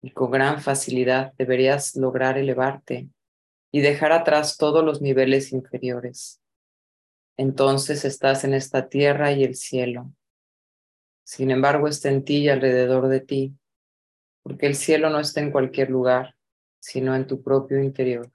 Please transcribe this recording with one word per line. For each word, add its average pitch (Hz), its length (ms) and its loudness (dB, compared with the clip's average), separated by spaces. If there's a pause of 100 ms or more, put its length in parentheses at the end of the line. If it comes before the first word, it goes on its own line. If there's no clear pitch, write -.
Y 131 100 -16
con 127 200 -2
gran 139 300 0
facilidad 131 760 -2
deberías 131 600 0
lograr 131 400 0
elevarte 135 720 -4 (640)
y 143 80 2
dejar 147 320 2
atrás 151 420 2
todos 156 300 2
los 143 160 -2
niveles 135 500 2
inferiores. 123 880 -8 (960)
Entonces 135 680 0
estás 135 400 0
en 135 80 2
esta 135 340 -2
tierra 143 460 2
y 139 100 2
el 127 120 -2
cielo. 123 580 -6 (1120)
Sin 135 260 -2
embargo, 143 380 2
está 143 200 -4
en 135 140 2
ti 147 200 0
y 147 60 4
alrededor 131 600 2
de 131 100 2
ti, 135 380 -6 (840)
porque 139 240 -4
el 139 80 0
cielo 156 340 2
no 151 100 0
está 151 220 -4
en 147 100 -2
cualquier 131 380 0
lugar, 127 460 0 (440)
sino 131 340 -4
en 131 140 -2
tu 131 160 -6
propio 135 400 2
interior. 123 520 -4